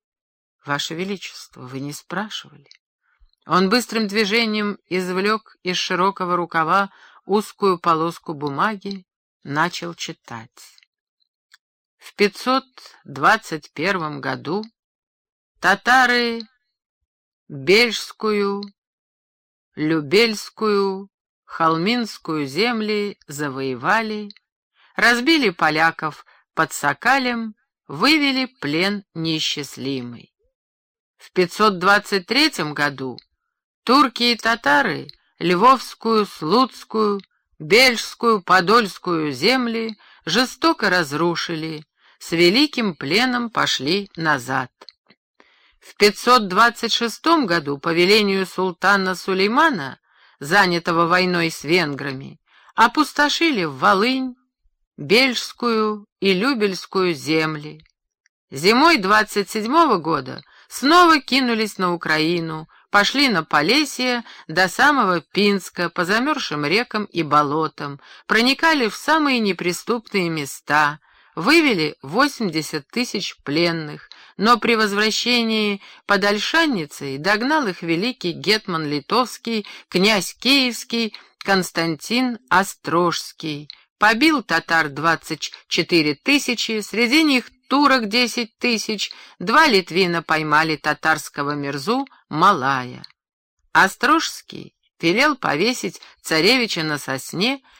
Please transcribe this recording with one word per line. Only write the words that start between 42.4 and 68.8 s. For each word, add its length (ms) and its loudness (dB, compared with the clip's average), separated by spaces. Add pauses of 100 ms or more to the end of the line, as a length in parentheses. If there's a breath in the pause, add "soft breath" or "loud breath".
пленом 540 -2
пошли 640 -2
назад. 560 -4 (1080 soft breath)
В 160 -20
пятьсот 520 2
двадцать 440 2
шестом 540 0
году 320 -2
по 160 -4
велению 520 2
султана 680 0
Сулеймана, 840 0 (400 soft breath)
занятого 640 2
войной 440 2
с 140 -10
венграми, 800 -2 (320 soft breath)
опустошили 920 2
Волынь, 720 0 (640)
Бельскую 1080 0 (120)
и 140 2
Любельскую 800 0
земли. 720 -4 (640)
Зимой 480 4
двадцать 520 2
седьмого 480 2
года 460 -4 (240 soft breath)
снова 540 6
кинулись 560 0
на 160 0
Украину, 760 -2 (220 soft breath)
пошли 380 2
на 160 2
Полесье 800 0 (240 loud breath)
до 220 0
самого 500 2
Пинска, 720 0
по 160 -2
замерзшим 600 -2
рекам 400 -2
и 180 -6
болотам, 760 -2 (260 loud breath)
проникали 600 2